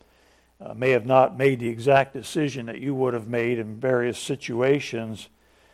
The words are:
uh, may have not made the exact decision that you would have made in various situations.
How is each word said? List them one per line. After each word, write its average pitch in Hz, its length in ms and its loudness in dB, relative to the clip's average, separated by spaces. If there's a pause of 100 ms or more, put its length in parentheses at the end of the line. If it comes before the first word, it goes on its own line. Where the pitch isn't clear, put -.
(600)
uh, - 120 -12
may 127 180 2
have 117 140 2
not 131 320 4
made 135 220 2
the 120 80 -4
exact 131 460 2
decision 131 540 -6
that 117 120 -12
you 135 160 -4
would 127 180 0
have 110 140 -6
made 120 320 0
in 107 220 -8
various 123 360 0
situations. 123 1120 -2 (460)